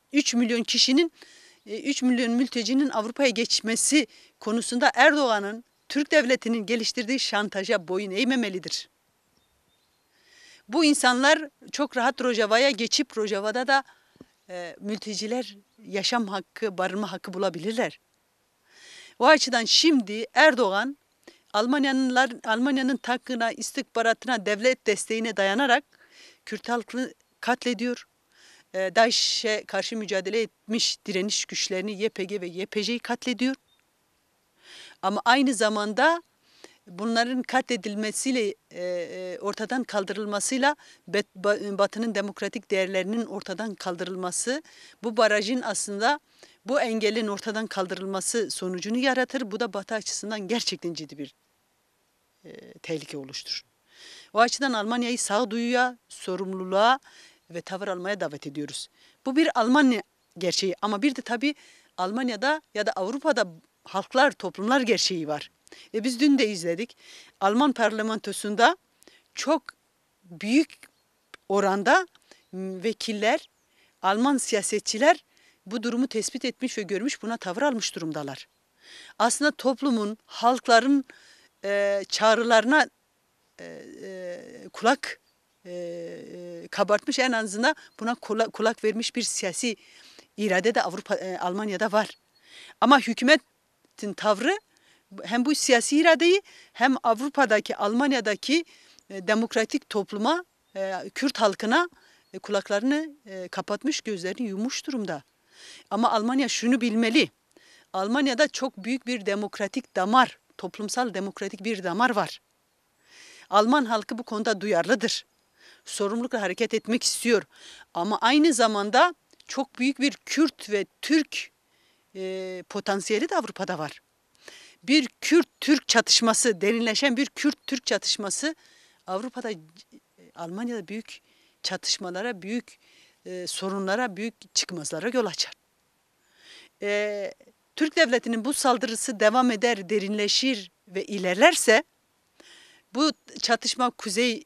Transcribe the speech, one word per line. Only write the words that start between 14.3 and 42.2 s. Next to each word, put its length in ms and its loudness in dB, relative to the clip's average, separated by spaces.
e, 300 -10
mülteciler 760 -6
yaşam 500 -2
hakkı, 500 -6
barınma 340 -2
hakkı 220 -10
bulabilirler. 640 -4
O 80 6
açıdan 380 4
şimdi 680 2
Erdoğan 640 4
Almanya'nınlar-, 960 2
Almanya'nın 480 0
tankına, 540 -4
istihbaratına, 920 -2
devlet 420 0
desteğine 500 -2
dayanarak 460 2
Kürt 240 -10
halkını 440 -6
katlediyor. 640 -4
E, 220 -4
daesh'e 720 2
karşı 300 -4
mücadele 440 -2
etmiş 640 -4
direniş 400 -2
güçlerini, 560 -6
Y 80 0
P 140 -6
G 180 -6
ve 60 -8
Y 180 -8
P 180 -4
J'yi 160 -4
katlediyor. 560 -2
Ama 240 0
aynı 280 6
zamanda 720 2
bunların 540 -2
katledilmesiyle, 1080 -2
e, 120 -8
e, 560 -6
ortadan 440 -4
kaldırılmasıyla 920 -2
Bet-, 300 -4
Ba-, 400 -2
Batı'nın 380 0
demokratik 560 -6